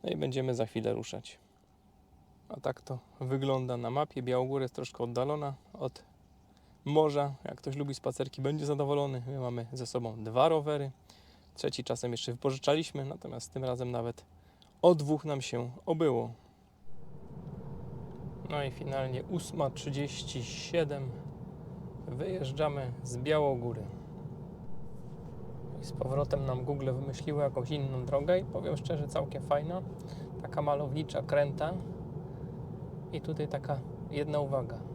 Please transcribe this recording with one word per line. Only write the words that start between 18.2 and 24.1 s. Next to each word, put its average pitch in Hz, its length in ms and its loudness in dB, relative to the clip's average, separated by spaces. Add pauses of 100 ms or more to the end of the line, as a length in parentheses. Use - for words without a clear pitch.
No 147 140 0
i 135 80 -2
finalnie 131 520 -2
ósma 160 460 0
trzydzieści 139 720 -4
siedem. 143 680 0 (960)
Wyjeżdżamy 143 840 0 (120)
z 120 140 -4
Białogóry. 127 640 4 (2000)